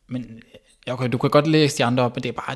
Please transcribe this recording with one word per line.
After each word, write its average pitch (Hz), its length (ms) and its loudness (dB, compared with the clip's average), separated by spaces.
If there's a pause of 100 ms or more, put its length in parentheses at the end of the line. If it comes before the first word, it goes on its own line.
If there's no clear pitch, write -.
Men, 117 340 -12 (460)
ja, 123 60 -4
okay, 127 180 -2
du 127 60 -2
kan 135 120 0
godt 147 180 4
læse 156 300 2
de 135 80 2
andre 127 180 2
op, 120 120 -2
men 127 80 -6
det 127 60 -4
er 113 40 -8
bare, - 220 -8